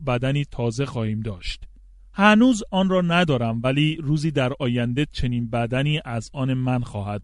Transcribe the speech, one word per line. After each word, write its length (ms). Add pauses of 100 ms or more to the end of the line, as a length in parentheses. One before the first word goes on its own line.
بدنی 380
تازه 400
خواهیم 340
داشت. 440 (500)
هنوز 580
آن 180
را 120
ندارم، 640
ولی 320
روزی 360
در 280
آینده 520
چنین 380
بدنی 560
از 280
آن 200
من 300
خواهد 400